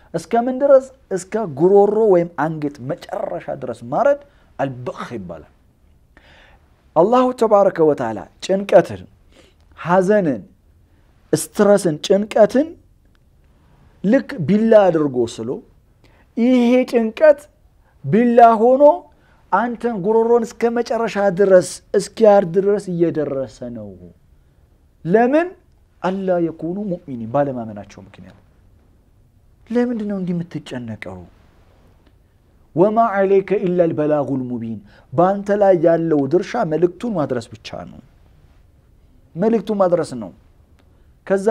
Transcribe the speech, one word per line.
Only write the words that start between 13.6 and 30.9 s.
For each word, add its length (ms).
ልክ 240
ቢላ 300
አድርጎ 340
ስሎ 200
ይሄ 360
ጭንቀት 540
ቢላ 360
ሆኖ 280
አንተን 460
ጉሮሮን 440
እስከ 280
መጨረሻ 460
ድረስ 380
እስኪያርድ 600
ድረስ 320
እየደረሰ 720
ነው። 180
ለምን? 440
አላ 260
የኩኑ 360
ሙእሚኒን፣ 440
ባለማመናቸው 720
ምክንያት። 340
ለምንድን 380
ነው 80
እንዲህ 180
የምትጨነቀው? 840